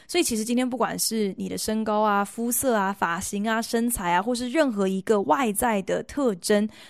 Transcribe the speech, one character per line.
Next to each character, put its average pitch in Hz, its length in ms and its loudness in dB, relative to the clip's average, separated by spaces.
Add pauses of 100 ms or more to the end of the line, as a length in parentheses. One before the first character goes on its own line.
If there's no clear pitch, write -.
所 349 140 0
以 - 20 6
其 233 140 0
实 214 80 0
今 240 100 -2
天 254 140 2
不 247 80 -6
管 185 220 -2
是 208 400 -2
你 190 100 -6
的 185 80 -6
身 220 260 -2
高 214 200 0
啊、 202 200 4
肤 233 300 -4
色 240 240 2
啊、 196 160 2
发 170 260 -2
型 202 300 -4
啊、 226 140 0
身 233 260 0
材 190 240 0
啊， 175 80 4
或 240 140 0
是 240 160 -4
任 262 200 2
何 202 160 0
一 190 140 0
个 214 220 2
外 214 320 2
在 220 260 0
的 180 220 -2
特 254 320 0
征， 208 340 2 (220)